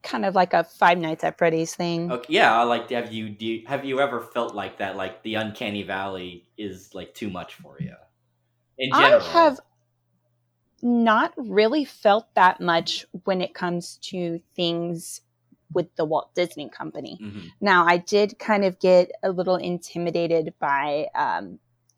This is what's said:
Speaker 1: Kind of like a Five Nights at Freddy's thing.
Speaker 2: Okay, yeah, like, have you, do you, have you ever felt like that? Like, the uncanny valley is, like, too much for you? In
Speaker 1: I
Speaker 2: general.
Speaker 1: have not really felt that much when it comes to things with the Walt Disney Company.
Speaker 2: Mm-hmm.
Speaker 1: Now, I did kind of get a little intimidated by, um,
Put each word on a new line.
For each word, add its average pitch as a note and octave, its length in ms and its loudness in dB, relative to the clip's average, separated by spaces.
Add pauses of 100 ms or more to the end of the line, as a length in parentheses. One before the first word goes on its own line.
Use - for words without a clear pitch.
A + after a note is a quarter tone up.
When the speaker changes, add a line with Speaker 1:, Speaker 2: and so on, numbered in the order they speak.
Speaker 1:
Kind A3 240 -6
of F#3+ 80 -2
like - 200 2
a E3+ 100 2
Five F3+ 340 2
Nights D#3+ 260 -4
at E3 140 -2
Freddy's E3 380 0
thing. E3+ 360 -4
Speaker 2:
Okay, D#3 220 -6
yeah, A#2+ 300 6
like, A#2+ 260 0
have A2+ 240 -4
you, A2 160 -6
do G#2 160 -12
you, A2+ 220 -6
have C3+ 180 -6
you C3+ 140 -2
ever B2 200 0
felt A2+ 360 -6
like F#2+ 240 -10
that? G2 160 -6
Like, F#2+ 260 -8
the A2 140 -6
uncanny G#2+ 480 -4
valley F#2 640 -8 (100)
is, F#2+ 380 -12
like, F2+ 180 -14
too G#2+ 160 -8
much F2+ 260 -12
for C#2 240 -20
you? - 140 -10 (880)
In C4 120 -2
Speaker 1:
I F4 180 6
Speaker 2:
general. D5 200 6
Speaker 1:
have E4 300 4 (1200)
not A#3+ 560 2
really A3+ 480 2
felt - 480 0
that F#3 260 4
much E3+ 460 -2 (180)
when F#3 180 -2
it - 120 -6
comes F3 440 -6
to E3+ 440 -8 (140)
things E3+ 680 -6 (520)
with F3 220 -4
the E3 100 -2
Walt D#3 300 -4
Disney E3+ 340 -4
Company. - 520 -12
Speaker 2:
Mm-hmm. G3+ 260 -14 (120)
Speaker 1:
Now, F#3 280 4
I F3 100 6
did G#3 420 0
kind G3+ 240 0
of F#3 160 -2
get F3+ 320 4 (120)
a F#3+ 80 0
little F3+ 240 0
intimidated E3+ 1040 -2
by, D3 560 -2
um, F#2+ 440 -4 (380)